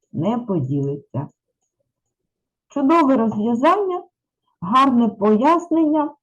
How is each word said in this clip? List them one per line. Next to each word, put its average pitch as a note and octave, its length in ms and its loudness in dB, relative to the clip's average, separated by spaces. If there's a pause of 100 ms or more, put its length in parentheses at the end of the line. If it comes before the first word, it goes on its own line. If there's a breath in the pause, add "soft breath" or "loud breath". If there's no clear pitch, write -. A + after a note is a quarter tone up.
(120)
не G3 260 -4
поділиться. C#3+ 880 -6 (1400)
Чудове C#4 480 2
розв'язання, B3 880 0 (580)
гарне A#3+ 480 2
пояснення. D4 1160 0